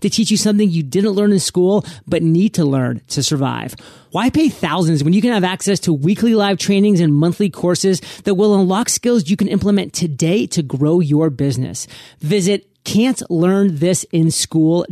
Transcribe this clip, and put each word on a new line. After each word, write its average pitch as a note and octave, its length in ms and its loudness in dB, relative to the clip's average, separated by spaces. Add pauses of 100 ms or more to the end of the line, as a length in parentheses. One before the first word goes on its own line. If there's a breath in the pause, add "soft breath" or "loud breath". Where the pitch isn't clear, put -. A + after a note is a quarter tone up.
to - 60 -2
teach A3 220 -2
you G#3+ 60 2
something G#3 340 2
you E3 140 -2
didn't D3+ 160 -2
learn G#3 320 2
in F#3+ 80 2
school F#3 460 0 (200 loud breath)
but E3 160 -2
need E3 300 2
to E3+ 140 0
learn B2+ 420 -2
to C#3 140 -4
survive. B2 520 -4 (360 loud breath)
Why A3 180 -2
pay D4+ 220 2
thousands D#3+ 520 -2
when D#3+ 120 2
you G3+ 80 2
can A#3+ 100 0
have G3 120 0
access F#3+ 360 -2
to E3 140 0
weekly G3 400 0
live G3+ 240 0
trainings G3 420 2
and D#3 140 4
monthly E3+ 340 0
courses F3+ 540 -2 (220 loud breath)
that G3+ 100 0
will G#3 200 2
unlock G3 360 0
skills A3+ 400 0
you G#3 80 0
can G3+ 100 0
implement G3 460 0
today E3 540 -2
to E3+ 140 -4
grow D3 380 0
your D3+ 300 0
business? C3 560 -4 (320 loud breath)
Visit F#3+ 480 -2 (180)
can't A#3+ 460 0
learn F3+ 460 2
this E3+ 360 0
in E3 180 2
school D#3+ 600 0